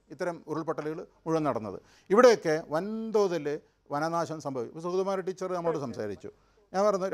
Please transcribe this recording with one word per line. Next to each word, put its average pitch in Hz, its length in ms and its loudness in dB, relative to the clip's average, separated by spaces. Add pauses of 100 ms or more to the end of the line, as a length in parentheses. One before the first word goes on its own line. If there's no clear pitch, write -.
(140)
ഇത്തരം 170 220 -6 (140)
ഉരുൾപൊട്ടലുകൾ 156 480 -6 (260)
മുഴുവൻ 160 240 0
നടന്നത്. 107 300 -4 (320)
ഇവിടെയൊക്കെ 208 440 8 (200)
വൻതോതിൽ 202 720 0 (480)
വനനാശം 160 520 -2
സംഭവിച്ചു. 127 260 -6
ഇപ്പോൾ 160 140 -14
സുഗതകുമാരി 190 420 -2
ടീച്ചർ 185 300 -6
നമ്മളോട് 165 280 -2
സംസാരിച്ചു. 107 440 -8 (420)
ഞാൻ 185 140 2
പറഞ്ഞു 196 280 2